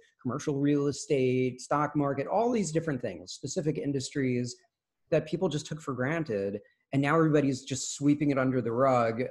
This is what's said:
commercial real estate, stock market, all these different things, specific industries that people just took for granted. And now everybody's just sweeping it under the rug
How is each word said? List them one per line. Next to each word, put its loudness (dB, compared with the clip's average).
commercial -4
real 2
estate, 0
stock 0
market, 0
all 0
these 0
different -2
things, -8
specific -4
industries -2
that 2
people -2
just -4
took -10
for -6
granted. -2
And 2
now 2
everybody's 4
just -6
sweeping 2
it 2
under 2
the -4
rug 2